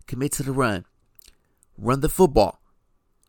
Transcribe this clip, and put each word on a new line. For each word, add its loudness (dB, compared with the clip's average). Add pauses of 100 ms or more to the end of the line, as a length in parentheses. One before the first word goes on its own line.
Commit -4
to -6
the -6
run. -2 (920)
Run 0
the 0
football. 2 (680)